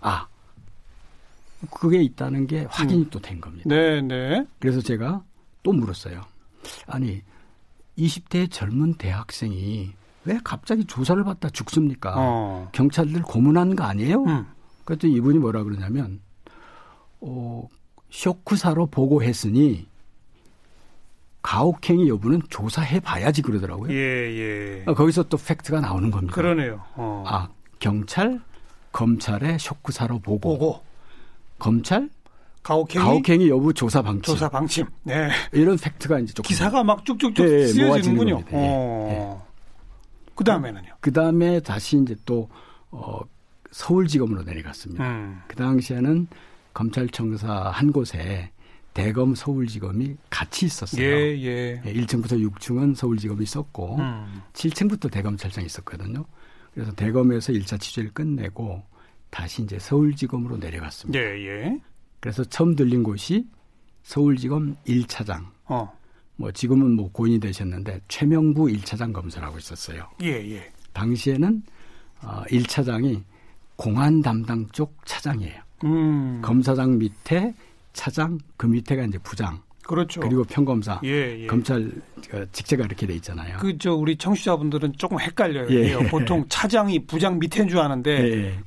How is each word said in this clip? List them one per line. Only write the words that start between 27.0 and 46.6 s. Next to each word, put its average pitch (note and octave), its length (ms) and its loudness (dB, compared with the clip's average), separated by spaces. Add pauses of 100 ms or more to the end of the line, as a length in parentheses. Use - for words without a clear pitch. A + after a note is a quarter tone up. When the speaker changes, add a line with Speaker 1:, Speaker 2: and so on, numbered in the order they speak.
Speaker 1:
아, G2 220 -2 (300)
경찰, F3 600 0 (520)
검찰의 A#2 640 0
쇼크사로 A#2+ 640 -4
보고. G#2+ 380 0
Speaker 2:
보고. D3+ 240 0 (760)
Speaker 1:
검찰, F3+ 500 2 (540)
Speaker 2:
가혹행위? D#3+ 420 2
Speaker 1:
가혹행위 E3 460 6
여부 C3+ 240 6
조사 A#2+ 280 2
방침. G2+ 200 -2 (120)
Speaker 2:
조사 D3+ 140 0
방침. D3+ 380 -2 (160)
네. D3+ 260 0 (240)
Speaker 1:
이런 E3 240 6
팩트가 D3 440 0
이제 A2+ 120 -4
조금 - 160 -6
Speaker 2:
기사가 G#3 360 2
막 G#3 200 2
쭉쭉쭉 A3+ 420 2
Speaker 1:
예, D#3+ 60 8 (100)
예, C3 40 6
Speaker 2:
쓰여지는군요. A#2 680 4
Speaker 1:
모아지는 E2+ 180 -4
겁니다. C#3+ 60 0
예, C#3 120 2
Speaker 2:
어. G#2+ 760 -2
Speaker 1:
예. - 920 -20
Speaker 2:
그다음에는요? C3+ 640 0
Speaker 1:
그다음에 E3 600 4
다시 A2+ 380 0
이제 B2+ 160 2 (100)
또, A#2 240 -2 (420)
어, G#2+ 300 -10 (520)
서울지검으로 C3+ 720 2
내려갔습니다. F2 600 -8
Speaker 2:
음. G#2 440 -6
Speaker 1:
그 - 80 -16
당시에는 C3 680 2 (480)